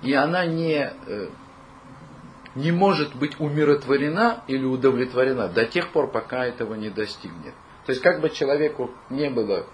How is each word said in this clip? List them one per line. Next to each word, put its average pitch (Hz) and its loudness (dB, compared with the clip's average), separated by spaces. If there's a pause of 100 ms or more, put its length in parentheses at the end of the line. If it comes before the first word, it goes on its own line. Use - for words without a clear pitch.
и 135 0
она 165 2
не, 160 0 (140)
э, 104 -6 (1300)
не 147 0
может 175 4
быть 143 -4
умиротворена 147 2
или 135 -2
удовлетворена 127 2
до 110 2
тех 170 -2
пор, 123 2
пока 127 -2
этого 117 -6
не 107 -6
достигнет. 90 -8 (300)
То 131 -2
есть 127 -4
как 175 4
бы 156 2
человеку 143 0 (180)
не 143 -2
было 101 -2